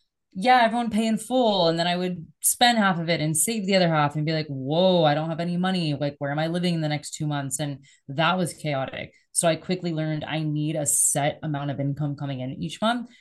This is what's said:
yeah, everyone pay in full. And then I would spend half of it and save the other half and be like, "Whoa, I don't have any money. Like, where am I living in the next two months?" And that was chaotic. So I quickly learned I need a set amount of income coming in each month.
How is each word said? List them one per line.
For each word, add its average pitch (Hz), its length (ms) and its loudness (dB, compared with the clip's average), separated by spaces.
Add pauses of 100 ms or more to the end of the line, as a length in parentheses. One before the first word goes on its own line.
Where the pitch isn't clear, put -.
(320)
yeah, 247 300 4
everyone 226 280 0
pay 220 180 0
in 220 100 0
full. 220 480 2
And 165 100 2
then 170 120 0
I 175 80 0
would 180 280 -4 (160)
spend 240 380 4
half 190 220 2
of 165 80 -4
it 175 120 0
and 156 160 0
save 220 300 -2
the 196 80 2
other 180 140 4
half 151 260 2
and 151 100 -2
be 160 80 0
like, 156 140 -2
"Whoa, 160 560 2
I 147 120 6
don't 156 140 -2
have 160 120 -4
any 175 160 -4
money. 175 380 0
Like, 143 240 -2
where 139 120 -4
am 143 80 -2
I 156 80 0
living 175 280 0
in 160 60 -2
the 151 80 -2
next 147 260 -6
two 151 120 -6
months?" 143 320 -4
And 143 260 -6 (220)
that 160 320 0
was 175 160 -2
chaotic. 135 580 -6 (200)
So - 160 2
I 160 80 4
quickly 175 360 -4
learned 156 320 -2
I 156 200 -4
need 151 320 -2
a 147 100 -2
set - 560 0
amount 143 300 -4
of 131 80 -6
income 143 340 -2
coming 139 260 -8
in 135 220 -8
each 160 180 -8
month. 233 300 -2 (100)